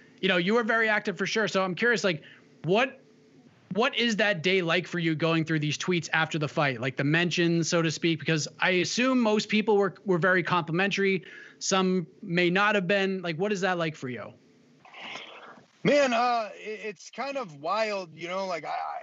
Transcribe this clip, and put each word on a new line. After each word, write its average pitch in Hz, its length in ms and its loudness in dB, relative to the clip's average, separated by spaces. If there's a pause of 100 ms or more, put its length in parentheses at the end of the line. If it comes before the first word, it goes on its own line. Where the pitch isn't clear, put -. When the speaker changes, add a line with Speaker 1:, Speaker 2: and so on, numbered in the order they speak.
(200)
Speaker 1:
you 190 80 0
know, 185 80 4
you 180 180 2
were 240 80 4
very 226 260 2
active 208 280 0
for 190 100 -4
sure. 214 220 0
So 190 140 0
I'm 185 120 -2
curious, 220 300 2
like, 180 180 0 (420)
what, 226 360 2 (760)
what 254 220 0
is 226 200 0
that 202 260 2
day 185 200 2
like 170 240 0
for 175 120 -6
you 165 160 0
going 160 300 2
through 160 160 0
these 151 180 -2
tweets 175 340 -2
after 160 260 0
the 147 100 -2
fight? 135 320 0
Like, 131 160 -4
the 139 80 0
mentions, 170 640 2
so 170 120 2
to 165 100 2
speak, 165 280 -2
because 156 300 -2 (100)
I 175 120 2
assume 233 500 2
most 214 280 2
people 214 300 2
were, 196 160 0 (100)
were 185 140 2
very 185 240 4
complimentary. 180 800 0 (360)
Some 185 460 0 (160)
may 175 280 2
not 208 240 2
have 196 120 0
been. 190 360 0
Like, 170 160 -4
what 202 140 -2
is 185 100 -4
that 185 160 0
like 165 180 -2
for 127 140 -8
you? 107 240 -10 (1500)
Speaker 2:
Man, 269 300 4
uh, 233 440 0
it, 208 280 -10
it's 208 260 -12
kind 269 280 -8
of 151 240 -10
wild, 196 520 -2
you 160 140 -10
know, 190 160 -4
like, 165 220 -6
I, - 20 -8
I, 156 340 -6